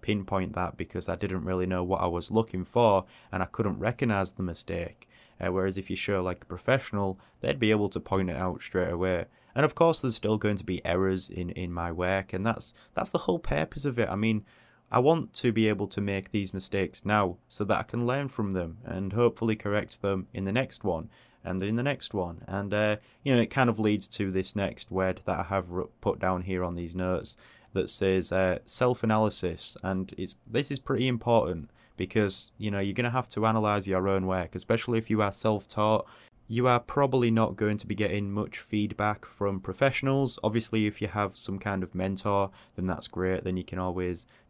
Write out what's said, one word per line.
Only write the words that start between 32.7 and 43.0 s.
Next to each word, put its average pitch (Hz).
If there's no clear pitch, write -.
know, 101
you're 98
gonna 120
have 127
to 107
analyze 107
your 95
own 95
work, 92
especially 113
if 110
you 107
are 101
self-taught. 107
You 120
are 120
probably 131
not 113
going 104
to -
be 104
getting 101
much -
feedback 104
from 98
professionals. 135
Obviously, 110
if -
you 104
have 104
some 95
kind 95
of -
mentor, 98
then 92
that's 87